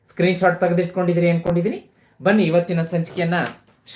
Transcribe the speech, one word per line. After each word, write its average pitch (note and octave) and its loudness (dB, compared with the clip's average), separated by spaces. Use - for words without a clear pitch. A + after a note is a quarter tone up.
ಸ್ಕ್ರೀನ್‌ಶಾಟ್ F3 0
ತೆಗೆದಿಟ್ಕೊಂಡಿದ್ದೀರಿ F3 0
ಅನ್ಕೊಂಡಿದ್ದೀನಿ. E3+ -2
ಬನ್ನಿ G3 4
ಇವತ್ತಿನ E3+ 0
ಸಂಚಿಕೆಯನ್ನ E3 -4